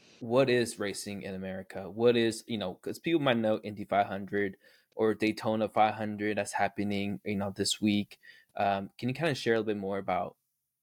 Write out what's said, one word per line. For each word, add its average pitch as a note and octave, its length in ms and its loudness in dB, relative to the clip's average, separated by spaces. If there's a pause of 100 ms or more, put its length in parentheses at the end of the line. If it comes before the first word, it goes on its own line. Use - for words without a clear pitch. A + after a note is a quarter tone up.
(200)
what B2 300 2
is A#2+ 280 2
racing G2+ 440 -6
in F#2+ 120 -8
America? F#2+ 560 -10
What A#2 260 6
is, A2+ 300 2
you A#2 120 -4
know, F#2 160 -4
'cause - 240 -8
people E3 220 0
might C3 180 4
know A2 240 2
Indy G#2 220 -8
five G2+ 220 2
hundred G2+ 500 -2 (380)
or A2 200 2
Daytona A2 540 0
five G#2+ 260 2
hundred G#2+ 420 -4
that's G2+ 160 -2
happening, G2+ 720 -2
you G#2 120 -2
know, G2 140 -2
this G2 300 -2
week. G#2 380 0 (380)
Um, G2 420 0
can A#2+ 100 -4
you C3 60 -2
kinda D3 200 -2
share A#2 200 2
a A2+ 40 4
little G#2+ 160 0
bit G#2 40 -4
more G2 200 -4
about F#2+ 380 -4 (460)